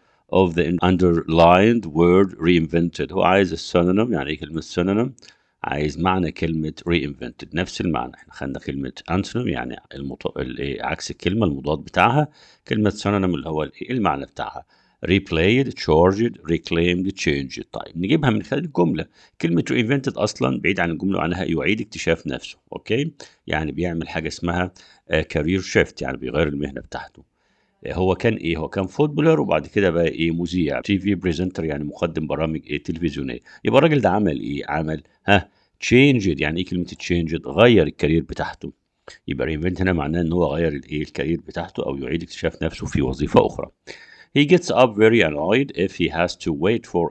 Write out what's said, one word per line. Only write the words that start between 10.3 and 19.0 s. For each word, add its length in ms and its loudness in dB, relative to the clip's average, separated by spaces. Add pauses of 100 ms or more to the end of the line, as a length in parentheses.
ال-، 220 -8
إيه؟ 240 -6
عكس 280 -6
الكلمة، 340 -2
المضاد 340 -2
بتاعها. 480 2 (400)
كلمة 220 2
synonym 160 -6
اللي 440 0
هو 140 -2
الإيه؟ 280 -10
المعنى 340 -2
بتاعها. 400 -12 (400)
Replayed, 640 2
charged, 640 2 (180)
reclaimed, 600 0 (120)
changed. 480 -2
طيب 260 -12
نجيبها 320 2
من 140 0
خلال 200 -4
الجملة. 420 0 (360)